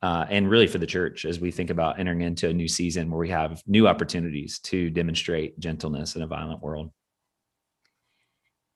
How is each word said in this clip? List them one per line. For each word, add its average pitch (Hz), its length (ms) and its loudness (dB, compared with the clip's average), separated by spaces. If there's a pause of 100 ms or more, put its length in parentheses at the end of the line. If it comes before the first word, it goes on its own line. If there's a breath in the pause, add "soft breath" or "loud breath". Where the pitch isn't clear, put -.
uh, 85 280 0
and 101 200 2
really 110 180 8
for - 100 -2
the 85 80 -2
church 90 400 -2
as 85 140 -4
we 87 120 -2
think 87 180 -4
about 85 300 0
entering 90 220 0
into 85 280 -2
a 82 40 2
new 82 140 0
season 85 420 -2
where 82 100 -2
we 85 100 -2
have 80 360 -2
new 104 220 8
opportunities 82 720 0
to 87 300 -2
demonstrate 82 720 -2
gentleness 78 560 -6
in 82 60 -6
a 78 60 -6
violent 78 340 -8
world. 78 300 -8 (1800)